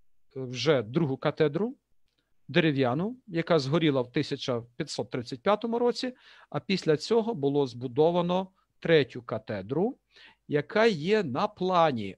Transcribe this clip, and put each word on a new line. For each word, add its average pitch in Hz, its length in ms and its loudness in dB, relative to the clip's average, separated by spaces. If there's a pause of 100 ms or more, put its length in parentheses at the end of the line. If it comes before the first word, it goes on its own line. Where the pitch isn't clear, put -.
(360)
вже 127 460 0
другу 135 360 -2
катедру 156 600 -2 (720)
дерев'яну, 147 680 0 (100)
яка 165 320 0
згоріла 139 420 2
в 120 100 -8
тисяча 135 520 -4 (120)
п'ятсот 139 340 -8
тридцять 123 320 -8
п'ятому 226 380 0
році, 247 360 -2 (340)
а 147 100 -6
після 156 380 0
цього 226 360 0
було 143 340 0
збудовано 165 800 0 (320)
третю 143 420 2
катедру, 117 760 -4 (500)
яка 147 380 0
є 202 380 2
на 156 240 -2
плані. 160 720 0